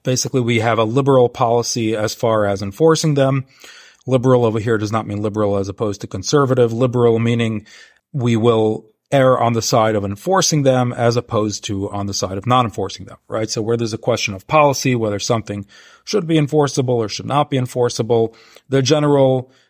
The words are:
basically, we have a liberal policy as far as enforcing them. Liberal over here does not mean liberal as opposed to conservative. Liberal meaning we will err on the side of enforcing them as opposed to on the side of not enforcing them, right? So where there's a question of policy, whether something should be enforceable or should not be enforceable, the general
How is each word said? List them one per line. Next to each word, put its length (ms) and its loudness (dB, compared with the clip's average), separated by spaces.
basically, 380 -2
we 180 0
have 200 0
a 40 4
liberal 460 4
policy 640 0
as 200 -4
far 300 0
as 160 -2
enforcing 520 0
them. 320 0
Liberal 360 4
over 160 0
here 200 0
does 120 -4
not 140 -4
mean 160 -8
liberal 360 -2
as 120 -4
opposed 320 -6
to 60 -12
conservative. 640 2
Liberal 460 2
meaning 480 -2
we 240 0
will 520 2
err 260 4
on 160 0
the 80 -2
side 340 2
of 100 -2
enforcing 580 -2
them 300 2
as 240 0
opposed 480 -4
to 260 -6
on 140 -6
the 80 -6
side 240 -6
of 100 -8
not 160 2
enforcing 420 -8
them, 120 -20
right? 220 -6
So 120 -6
where 140 -2
there's 180 -4
a 40 -8
question 360 -2
of 140 -14
policy, 480 2
whether 240 -2
something 460 -4
should 220 -2
be 100 0
enforceable 580 0
or 140 -2
should 160 -10
not 240 0
be 80 -2
enforceable, 800 -2
the 120 0
general 680 2